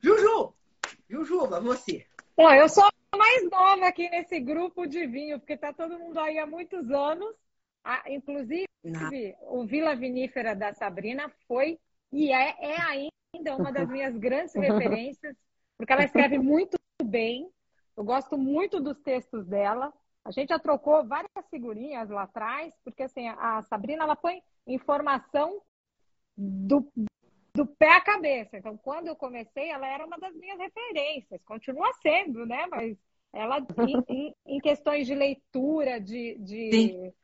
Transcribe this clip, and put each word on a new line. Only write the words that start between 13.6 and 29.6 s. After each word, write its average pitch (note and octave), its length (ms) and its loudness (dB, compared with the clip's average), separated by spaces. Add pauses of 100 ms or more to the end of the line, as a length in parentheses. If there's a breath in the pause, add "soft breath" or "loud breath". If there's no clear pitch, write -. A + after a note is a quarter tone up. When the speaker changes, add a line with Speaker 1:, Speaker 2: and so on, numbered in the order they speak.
Speaker 2:
das B3+ 160 -2
minhas C4+ 280 -6
grandes C4 380 -2
Speaker 3:
<laughs> - 0 -
Speaker 2:
referências, A3+ 840 0 (400)
porque A#3+ 160 0
ela C#4+ 120 6
escreve C#4 340 4
muito D#4 380 2 (260)
bem. A#3 460 -2 (480)
Eu G#3+ 80 -8
gosto C4 320 -2
muito D4+ 440 0
dos C#4 200 -6
textos B3 460 -6
dela. G3+ 460 -2 (320)
A A3 60 -14
gente C#4 200 -6
já D#4+ 80 0
trocou D4+ 480 4
várias D4 240 -6 (180)
figurinhas A#3+ 640 -10
lá G3+ 140 -4
atrás, A#3+ 500 -8 (100)
porque C4 200 -8
assim, B3 240 -10
a A3 340 -4
Sabrina, A#3 420 -4
ela D4+ 120 0
põe F4 260 -4 (240)
informação C#4+ 960 -2 (760)
do, G3 500 0 (680)
do C#4+ 120 0
pé D#4+ 300 6
à F#4 60 8
cabeça. C#4+ 560 -2
Então, G#3+ 180 -12
quando D#4 300 -10
eu D#4+ 100 -8
comecei, B3+ 540 -10